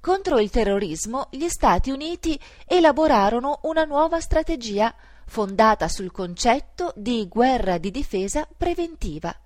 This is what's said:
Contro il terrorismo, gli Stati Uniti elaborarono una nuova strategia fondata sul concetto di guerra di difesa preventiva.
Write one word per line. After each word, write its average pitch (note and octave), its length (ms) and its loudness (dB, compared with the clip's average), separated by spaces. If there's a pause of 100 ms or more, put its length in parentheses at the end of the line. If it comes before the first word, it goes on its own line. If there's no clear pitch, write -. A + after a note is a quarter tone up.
Contro F4+ 380 0
il G#3+ 100 2
terrorismo, G3+ 800 -2
gli C#4+ 160 -6
Stati A3+ 420 2
Uniti D#4 480 -4 (280)
elaborarono C#4 960 4
una D#4+ 240 0
nuova D#4 340 0
strategia A#3 760 -2 (320)
fondata G#3 640 2
sul F#3 240 -6
concetto A#3 840 -2
di G#3+ 320 -2
guerra A3 480 2
di F3+ 140 -4
difesa A3+ 540 -4
preventiva. D#4+ 880 -6 (120)